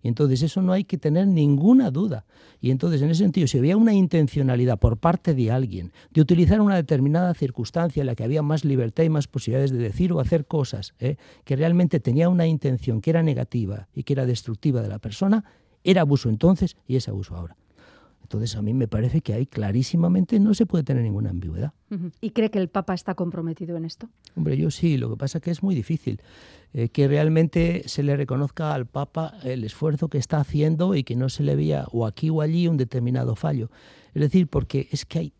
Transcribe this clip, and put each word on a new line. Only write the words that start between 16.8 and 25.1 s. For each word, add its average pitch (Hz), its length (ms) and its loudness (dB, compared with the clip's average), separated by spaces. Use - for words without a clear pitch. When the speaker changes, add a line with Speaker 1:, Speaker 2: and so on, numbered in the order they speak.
Speaker 1:
y 127 120 -2
es 123 100 -4
abuso 98 280 -8
ahora. 85 220 -12
Entonces, 107 340 -6
a 107 80 -6
mí 107 100 -2
me 127 140 0
parece 120 340 0
que 107 120 -4
ahí 123 120 -2
clarísimamente 170 960 0
no 202 160 4
se 226 100 2
puede 165 180 0
tener 127 200 0
ninguna 104 260 -2
ambigüedad. 90 440 -6
Speaker 2:
Ujú. 180 180 -8
¿Y 214 100 -8
cree 220 180 0
que 214 80 -4
el 185 120 -2
Papa 190 260 -4
está 185 180 -8
comprometido 170 640 -6
en 165 80 -8
esto? 226 240 -14
Speaker 1:
Hombre, 151 220 -2
yo 156 140 0
sí, 160 260 0
lo 117 140 -4